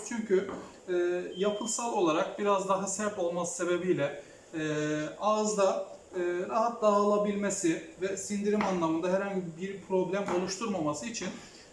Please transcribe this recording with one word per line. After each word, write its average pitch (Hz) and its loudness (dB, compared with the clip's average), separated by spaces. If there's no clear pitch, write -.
Çünkü, 208 2
e, 180 -2
yapısal 208 -2
olarak 170 2
biraz 196 2
daha 196 2
sert 208 -2
olması 175 -2
sebebiyle, 175 0
e, 160 -4
ağızda, 202 2
e, 185 -2
rahat 233 0
dağılabilmesi 202 2
ve 196 -2
sindirim 208 0
anlamında 175 2
herhangi 190 0
bir 196 -6
problem 185 0
oluşturmaması 185 -2
için 196 -6